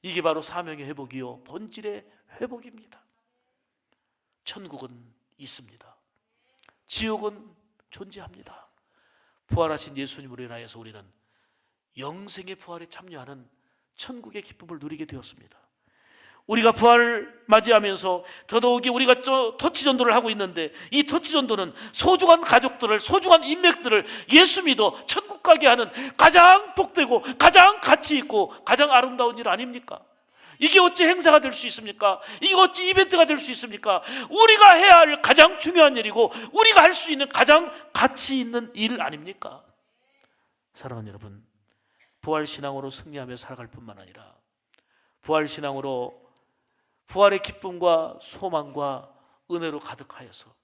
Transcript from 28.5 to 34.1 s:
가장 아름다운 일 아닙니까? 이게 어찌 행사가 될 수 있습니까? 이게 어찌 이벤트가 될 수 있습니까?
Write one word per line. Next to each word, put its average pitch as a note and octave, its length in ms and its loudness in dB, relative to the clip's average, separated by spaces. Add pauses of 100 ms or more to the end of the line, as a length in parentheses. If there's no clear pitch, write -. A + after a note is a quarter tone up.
가장 C#4 260 0
아름다운 B3 460 -4
일 A#3 100 -10
아닙니까? A#3+ 540 -10 (580)
이게 E4+ 200 4
어찌 F4+ 260 2
행사가 D#4+ 340 4
될 C4 140 -2
수 - 140 -10
있습니까? G3+ 540 -4 (200)
이게 F#4+ 120 0
어찌 F#4 360 2
이벤트가 F#4 360 2
될 D4 140 -4
수 - 120 -4
있습니까? G#3 520 -6 (260)